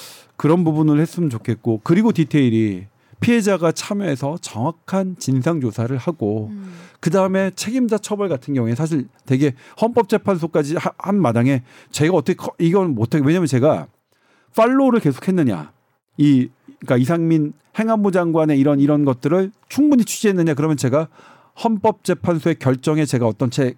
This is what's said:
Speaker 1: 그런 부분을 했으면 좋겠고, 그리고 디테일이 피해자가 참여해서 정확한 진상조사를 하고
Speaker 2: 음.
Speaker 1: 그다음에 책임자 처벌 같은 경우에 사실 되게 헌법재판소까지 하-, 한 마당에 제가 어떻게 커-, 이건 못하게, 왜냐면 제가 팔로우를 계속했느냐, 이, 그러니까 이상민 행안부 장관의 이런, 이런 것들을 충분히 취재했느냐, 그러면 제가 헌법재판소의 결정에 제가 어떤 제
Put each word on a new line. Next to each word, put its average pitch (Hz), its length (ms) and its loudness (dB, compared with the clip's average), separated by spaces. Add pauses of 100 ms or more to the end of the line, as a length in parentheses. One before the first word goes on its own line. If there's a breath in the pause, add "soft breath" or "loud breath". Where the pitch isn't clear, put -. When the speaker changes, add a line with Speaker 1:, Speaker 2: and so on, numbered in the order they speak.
(380 loud breath)
Speaker 1:
그런 170 260 2
부분을 151 380 2
했으면 165 280 -2
좋겠고, 113 540 -4
그리고 214 300 2
디테일이 110 760 0 (320 soft breath)
피해자가 196 540 0
참여해서 165 680 -6
정확한 180 760 -6
진상조사를 131 800 -2
하고 110 540 -4
Speaker 2:
음. 190 220 -16 (260 loud breath)
Speaker 1:
그다음에 190 560 0
책임자 226 420 -2
처벌 202 300 -4
같은 147 260 -6
경우에 120 220 -2
사실 156 320 -4 (180)
되게 135 280 0 (280 loud breath)
헌법재판소까지 185 960 0
하-, 175 220 -4
한 202 240 -2
마당에 123 420 2 (280 loud breath)
제가 165 240 2
어떻게 147 200 0
커-, - 240 -10
이건 165 360 2
못하게, 123 300 0
왜냐면 165 220 2
제가 123 400 0 (680)
팔로우를 247 440 4
계속했느냐, 131 720 0 (460)
이, 135 320 4 (300)
그러니까 131 180 0
이상민 165 560 0 (260)
행안부 214 320 0
장관의 160 480 2
이런, 139 200 4
이런 147 260 2
것들을 160 460 0 (180)
충분히 269 360 2
취재했느냐, 175 480 0
그러면 151 240 0
제가 143 300 0 (560 soft breath)
헌법재판소의 185 960 -2
결정에 147 460 0
제가 123 220 0
어떤 117 220 -2
제 127 280 -2